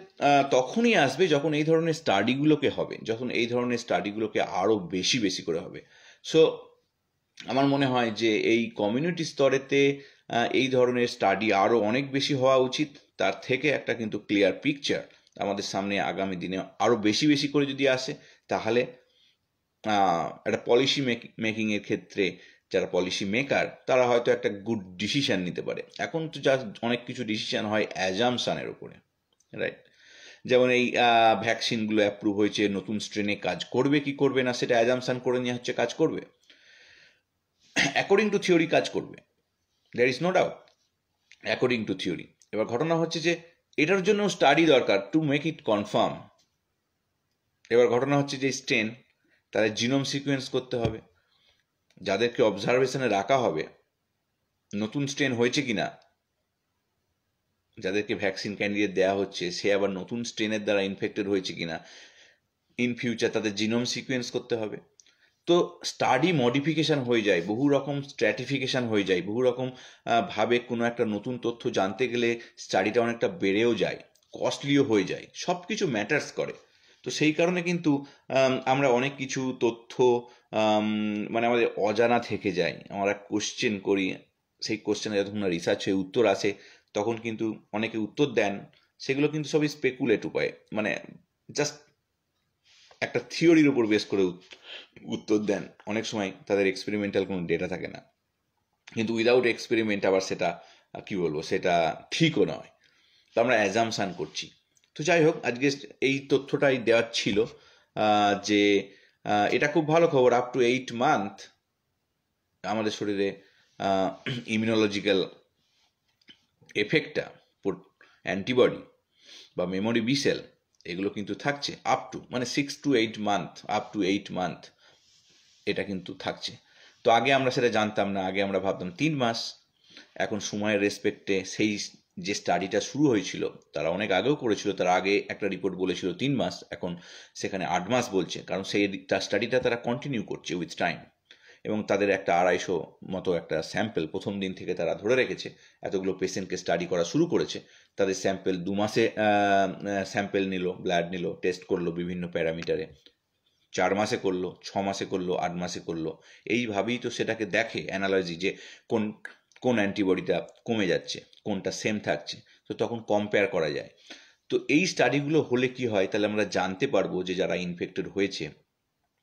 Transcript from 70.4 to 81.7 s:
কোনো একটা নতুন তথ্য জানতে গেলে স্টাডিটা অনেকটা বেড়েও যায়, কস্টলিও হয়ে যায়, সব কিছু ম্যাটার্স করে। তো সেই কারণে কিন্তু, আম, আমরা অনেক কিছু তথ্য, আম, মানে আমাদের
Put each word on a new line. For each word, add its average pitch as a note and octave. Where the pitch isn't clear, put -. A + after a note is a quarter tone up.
কোনো A#2
একটা A#2
নতুন G#2+
তথ্য A#2
জানতে G#2
গেলে A#2
স্টাডিটা A2+
অনেকটা A#2
বেড়েও G2+
যায়, F2
কস্টলিও C#3
হয়ে G#2+
যায়, -
সব F3
কিছু G#3+
ম্যাটার্স A#2+
করে। -
তো B2
সেই D3+
কারণে F3
কিন্তু, E3
আম, B2+
আমরা C3+
অনেক B2+
কিছু C3
তথ্য, A#2+
আম, G#2+
মানে A#2
আমাদের A#2+